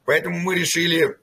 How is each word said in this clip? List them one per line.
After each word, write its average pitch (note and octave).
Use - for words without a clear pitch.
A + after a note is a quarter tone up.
Поэтому E3
мы F3+
решили, E3